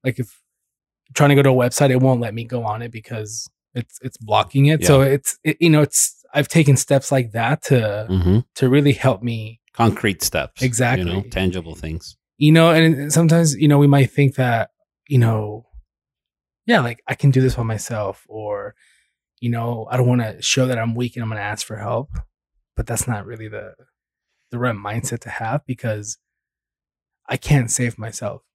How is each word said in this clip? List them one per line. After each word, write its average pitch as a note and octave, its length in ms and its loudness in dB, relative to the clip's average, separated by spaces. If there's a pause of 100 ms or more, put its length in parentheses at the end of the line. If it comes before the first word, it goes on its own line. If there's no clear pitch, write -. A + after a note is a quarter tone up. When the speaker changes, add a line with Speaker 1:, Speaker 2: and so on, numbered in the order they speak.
Speaker 1:
like, C3 160 -4
if - 220 -10 (720)
trying C#3+ 140 6
to C#3+ 60 6
go C#3 80 6
to C#3 60 6
a C3 40 4
website, B2+ 380 2
it B2+ 100 2
won't C3 200 4
let A2 120 -6
me A2+ 100 -8
go A#2 220 -8
on A2 160 -6
it A#2+ 100 -12
because A2 580 -12 (240)
it's, - 280 -10
it's B2+ 160 -14
blocking A2 480 0
it. D3+ 160 2
Speaker 2:
Yeah. - 60 2
Speaker 1:
So C#3 140 6
it's, C#3 420 0
it, D#3 180 -2
you E3+ 80 4
know, D3+ 120 6
it's, - 420 -2 (100)
I've D3 160 0
taken C#3+ 280 6
steps - 340 0
like B2+ 200 0
that A#2 320 -2
to, G#2+ 460 0
Speaker 2:
Mm-hmm. F#2 300 4 (160)
Speaker 1:
to C3 140 2
really C#3 240 4
help - 300 0
me. A2+ 360 -8 (140)
Speaker 2:
Concrete G#2+ 500 0
steps. - 380 -4
You B2+ 40 0
know, B2+ 40 2
Speaker 1:
Exactly. G2 600 -2
Speaker 2:
tangible F2+ 460 -4
things. - 420 -12 (200)
Speaker 1:
You D3+ 140 4
know, E3 200 6
and D#3 420 2
sometimes, E3 420 2
you D3 120 2
know, C#3+ 100 4
we C#3+ 100 4
might C#3 240 4
think C#3 240 0
that, A#2 360 -2 (360)
you C#3 120 2
know, A2 480 -2 (960)
yeah, A3+ 140 4
like, A#2+ 280 -4
I C3 80 -4
can C#3+ 160 4
do C3 100 4
this B2+ 140 2
by A#2+ 80 -6
myself, G#2+ 640 -8
or, G#2 460 -10 (680)
you A#2+ 100 -4
know, A#2 420 -6
I B2+ 60 -2
don't B2 100 2
wanna A#2+ 340 0
show - 260 0
that B2 120 -2
I'm A2+ 160 -2
weak A#2+ 200 -6
and A#2+ 80 -8
I'm A2 60 -6
gonna G#2+ 120 -8
ask G#2 240 -8
for G#2+ 120 -14
help. A#2 320 -6 (680)
But A2 120 -6
that's A2 200 -6
not G#2 180 -6
really A2 220 -16
the, G#2 260 -14 (760)
the A#2+ 80 -8
right A#2+ 160 -2
mindset G#2 460 -8
to - 80 -18
have A#2 380 -6
because G#2+ 500 -8 (1120)
I - 100 -6
can't C3 320 0
save A#2+ 280 -4
myself. A2 440 -12 (140)